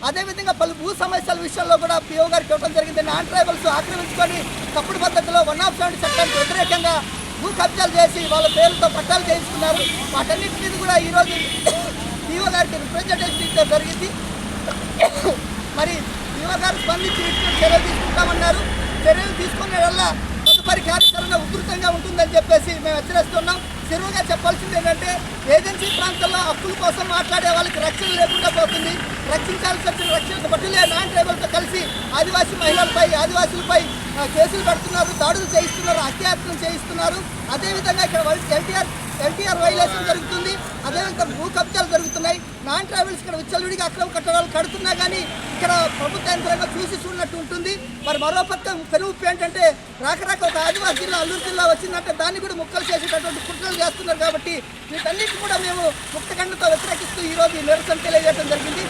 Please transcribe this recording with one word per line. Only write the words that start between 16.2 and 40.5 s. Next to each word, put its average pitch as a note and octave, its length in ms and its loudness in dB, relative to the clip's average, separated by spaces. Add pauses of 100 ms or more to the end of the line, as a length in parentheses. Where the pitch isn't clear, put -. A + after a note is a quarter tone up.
పీఓ E4+ 240 -4
గారు F4+ 200 0
స్పందించి F4 460 0
వీటిని - 340 0
చర్యలు - 260 6
తీసుకుంటామన్నారు. - 800 2 (400)
చర్యలు F4+ 320 4
తీసుకునే F#4 520 0
వల్ల F4 300 2 (340)
తదుపరి - 320 6
కార్యాచరణ F4 540 4
ఉధృతంగా F4 540 0
ఉంటుందని E4+ 460 2
చెప్పేసి D#4+ 440 6
మేము D#4 160 0
హెచ్చరిస్తున్నాం. E4+ 680 0 (300)
చెరువుగా F#4+ 300 -2 (100)
చెప్పాల్సింది F4 460 0
ఏంటంటే, E4+ 440 0 (340)
ఏజెన్సీ F#4+ 300 2
ప్రాంతాల్లో F4+ 520 0
హక్కుల F4+ 360 -2
కోసం F4+ 360 0
మాట్లాడే F4 400 2
వాళ్ళకి E4+ 300 0
రక్షణ D#4 260 -2
లేకుండా F4 440 2
పోతుంది. E4 400 0 (420)
రక్షించాల్సి F4+ 560 -2
వచ్చిన E4+ 280 0
రక్షించబట్టులే F4+ 680 2
నాన్ E4+ 240 0
ట్రైబల్తో E4+ 380 0
కలిసి F4 400 -2 (280)
ఆదివాసీ F4 400 2
మహిళలపై, E4+ 580 4
ఆదివాసులపై, F4 680 2 (380)
ఆ, C#4+ 60 0
కేసులు E4 380 4
పెడుతున్నారు, E4+ 560 0
దాడులు E4+ 360 2
చేయిస్తున్నారు, E4+ 420 2
అత్యాచారం E4 680 -2
చేయిస్తున్నారు. E4+ 580 -2 (280)
అదేవిధంగా F#4+ 520 -2
ఇక్కడ E4 180 0
వై-, D#4 340 0
ఎల్టీఆర్, F#4 320 0 (340)
ఎల్టీఆర్ F4 360 0
వైలేషన్ F4 480 2
జరుగుతుంది. F4 520 -2 (280)